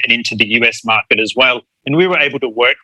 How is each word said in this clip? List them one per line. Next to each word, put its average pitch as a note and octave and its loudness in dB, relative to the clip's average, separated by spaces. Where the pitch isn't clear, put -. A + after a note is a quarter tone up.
and A#2+ 0
into A#2 -4
the G#2+ 0
U A2+ 0
S - -2
market A2 0
as A2 -4
well. B2 2
And C#3 0
we F3+ 4
were F3+ 0
able C#3+ 0
to B2+ -2
work A#2+ 0